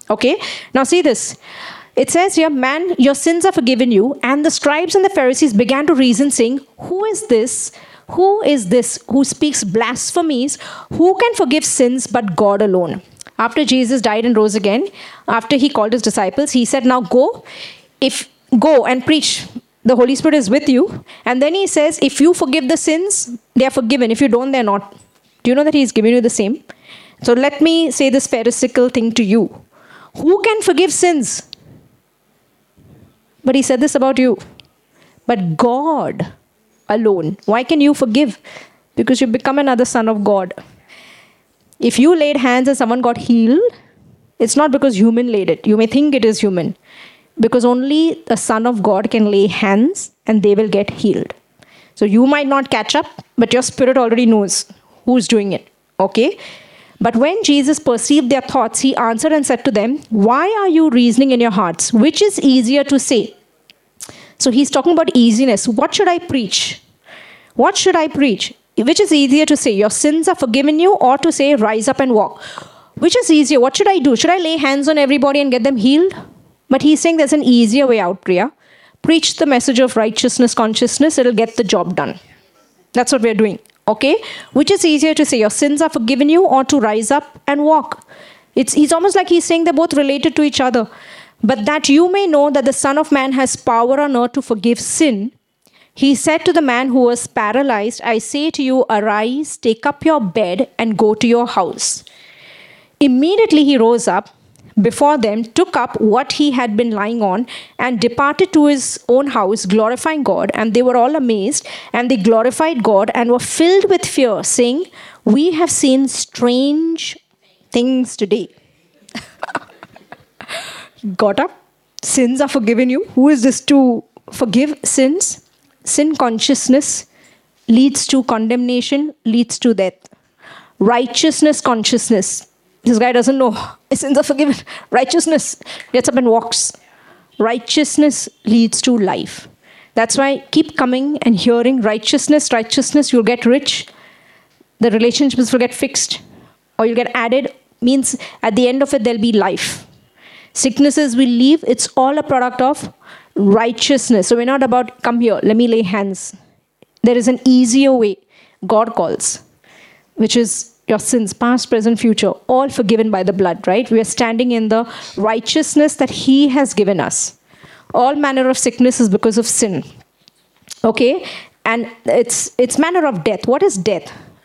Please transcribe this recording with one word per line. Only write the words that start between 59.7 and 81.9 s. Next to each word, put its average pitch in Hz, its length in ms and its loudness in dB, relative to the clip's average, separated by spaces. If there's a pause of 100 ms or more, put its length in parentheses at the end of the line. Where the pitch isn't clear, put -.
them, 233 280 -2 (100)
"Why 220 340 2 (160)
are 381 80 0
you 320 220 4
reasoning 240 420 2
in 240 80 2
your 233 100 2
hearts? 180 420 -2
Which 277 300 2
is 415 180 0
easier 262 440 2
to 277 160 0
say?" - 340 -2 (1040)
So 254 140 0
he's 269 180 2
talking 285 220 0
about - 220 0
easiness. 233 520 2
"What 262 280 -2
should 381 140 2
I 349 120 0
preach? - 600 -6 (760)
What 330 200 2
should 359 200 0
I 311 100 0
preach? 277 480 -2 (220)
Which 240 240 0
is 381 120 2
easier 285 340 2
to 302 100 2
say, 254 160 -2
'Your 202 180 2
sins 311 380 0
are 349 160 0
forgiven 277 340 0
you,' 370 160 4
or 269 240 2
to 330 140 -2
say, 285 220 2
'Rise 220 340 0
up 269 120 -2
and 262 140 0
walk'? - 280 -2 (640)
Which 359 100 2
is 453 140 0
easier? 302 300 4
What 262 160 0
should 403 120 2
I 392 100 2
do? 262 160 2
Should 330 160 0
I 370 80 2
lay 330 180 -2
hands 277 320 0
on 311 100 2
everybody 277 420 2
and 277 100 0
get 240 140 0
them 277 120 0
healed?" 294 380 2 (560)
But 262 120 0
he's 302 180 4
saying 330 180 0
there's 302 160 2
an 294 100 2
easier 240 420 4
way 226 140 2
out, 180 220 -4
Priya. 185 280 0 (520)
Preach 320 340 0
the 320 100 0
message 254 340 0
of 254 160 2
righteousness 233 580 0
consciousness. 240 640 0
It'll 240 220 2
get 226 160 -2
the 240 160 0
job 175 220 -2